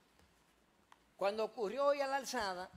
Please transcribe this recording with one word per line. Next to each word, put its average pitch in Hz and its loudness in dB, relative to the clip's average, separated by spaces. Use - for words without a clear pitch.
cuando 208 2
ocurrió 226 -2
hoy 285 4
a 269 2
la 269 0
alzada, 202 -2